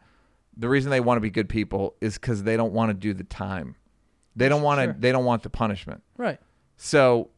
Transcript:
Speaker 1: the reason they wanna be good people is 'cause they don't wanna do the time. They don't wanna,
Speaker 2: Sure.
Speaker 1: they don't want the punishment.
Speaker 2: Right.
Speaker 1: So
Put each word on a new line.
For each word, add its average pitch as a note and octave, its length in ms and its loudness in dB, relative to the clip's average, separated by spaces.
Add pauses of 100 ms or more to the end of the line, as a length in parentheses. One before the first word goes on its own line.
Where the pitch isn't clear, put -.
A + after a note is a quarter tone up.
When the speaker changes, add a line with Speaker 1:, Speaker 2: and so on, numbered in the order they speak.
(560)
Speaker 1:
the A2+ 120 -4
reason C3+ 220 2
they C3 100 4
wanna A#2+ 200 4
be G#2+ 100 -2
good G2+ 180 -2
people G2 520 -2
is G#2+ 180 -4
'cause G#2+ 240 -4
they A2+ 140 0
don't A2+ 160 0
wanna A2 220 0
do G2 200 -4
the F#2 100 -10
time. F#2+ 520 -10 (600)
They B2 120 4
don't D3 140 2
wanna, C#3+ 220 2
Speaker 2:
Sure. A2+ 140 -4
Speaker 1:
they B2 140 2
don't C3 120 2
want A#2+ 180 2
the - 80 -10
punishment. - 520 -6 (160)
Speaker 2:
Right. A3+ 200 -4 (380)
Speaker 1:
So B2+ 600 4